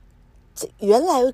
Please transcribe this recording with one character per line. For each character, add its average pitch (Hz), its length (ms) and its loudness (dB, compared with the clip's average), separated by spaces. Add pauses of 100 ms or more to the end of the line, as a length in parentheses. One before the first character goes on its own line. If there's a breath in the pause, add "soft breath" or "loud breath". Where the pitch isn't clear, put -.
(540)
这， - 160 -14 (100)
原 220 260 2
来 302 160 0 (120)